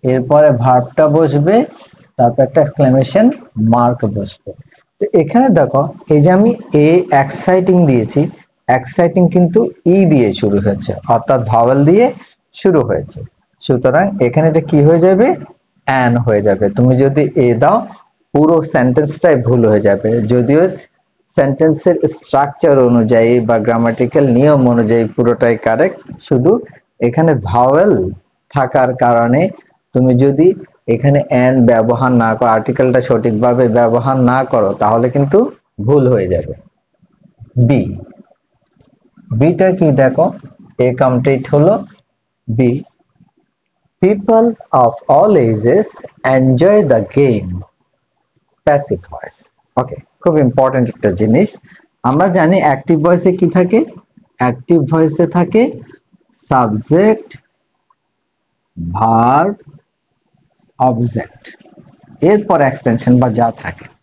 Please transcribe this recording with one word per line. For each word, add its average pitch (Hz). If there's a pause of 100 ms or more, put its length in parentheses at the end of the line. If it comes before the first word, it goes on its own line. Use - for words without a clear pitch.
এরপরে 135
ভার্বটা 123
বসবে, 156 (520)
তারপর 120
একটা 131
exclamation 143 (260)
mark 120
বসবে। 101 (480)
তো 202 (180)
এখানে 254
দেখো, 147 (260)
এই 151
যে 170
আমি 202 (220)
এ 156
exciting 180
দিয়েছি, 135 (380)
exciting 170
কিন্তু 180 (240)
ই 185
দিয়ে 127
শুরু 101
হয়েছে, 98 (160)
অর্থাৎ 123
vowel 120
দিয়ে 208 (400)
শুরু 175
হয়েছে, - (360)
সুতরাং 131 (160)
এখানে 143
এটা 160
কি 151
হয়ে 165
যাবে? 190 (480)
অ্যান 127
হয়ে 113
যাবে। 101
তুমি 123
যদি 135 (140)
এ 123
দাও 147 (460)
পুরো 156
সেন্টেন্সটাই 143
ভুল 117
হয়ে 104
যাবে, 107
যদিও 123 (600)
সেন্টেন্সের 156 (120)
structure 143
অনুযায়ী 120
বা 113
grammatical 117
নিয়ম 131
অনুযায়ী 117
পুরোটাই 117
correct, 131 (220)
শুধু 151 (400)
এখানে 151
vowel 123 (440)
থাকার 131
কারণে 120 (440)
তুমি 127
যদি 143 (320)
এখানে 139
অ্যান 127
ব্যবহার 117
না 113
করো, 117
আর্টিকেলটা 123
সঠিকভাবে 120
ব্যবহার 120
না 127
করো, 107
তাহলে 117
কিন্তু 143 (300)
ভুল 127
হয়ে 101
যাবে। 78 (1120)
বি, 123 (1600)
বিটা 180
কি 175
দেখো, 135 (460)
এ 127
complete 131
হলো। 175 (640)
বি, 123 (1200)
"People 214 (360)
of 117 (220)
all 190 (160)
ages 120 (480)
enjoy 131
the 123 (160)
game"। 110 (1160)
passive 143 (140)
voice। - (440)
ওকে, - (260)
খুব 170 (120)
important 131
একটা - (100)
জিনিস। 117 (600)
আমরা 151 (120)
জানি 170 (100)
active 147 (100)
ভয়েসে 180 (100)
কি 185 (100)
থাকে? 180 (600)
active 127 (140)
ভয়েসে 160 (120)
থাকে 175 (840)
subject, 143 (1700)
verb, 120 (1400)
object, - (880)
এরপর 208 (120)
extension 123 (100)
বা 127 (100)
যা 117 (140)
থাকে। - (160)